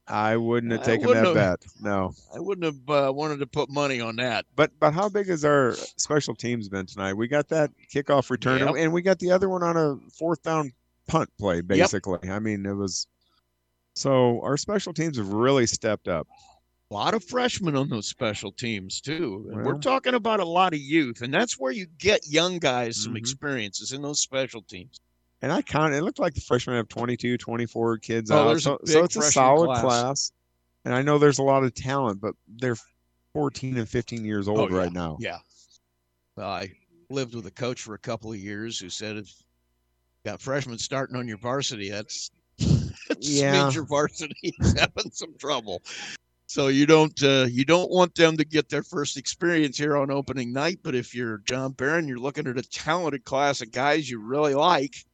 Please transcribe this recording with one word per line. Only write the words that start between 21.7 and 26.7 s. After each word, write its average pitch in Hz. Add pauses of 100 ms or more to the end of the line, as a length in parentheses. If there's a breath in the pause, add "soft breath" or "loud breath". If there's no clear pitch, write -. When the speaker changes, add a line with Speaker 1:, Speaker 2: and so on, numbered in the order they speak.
Speaker 2:
you 196 (100)
get 190
young 165
guys 123
some 107
Speaker 1:
Mm-hmm. 113
Speaker 2:
experiences 117
in 139
those 143
special 131
teams. - (420)
Speaker 1:
And 131
I 233
kinda, 151
it 147
looked -
like 175
the -
freshmen 123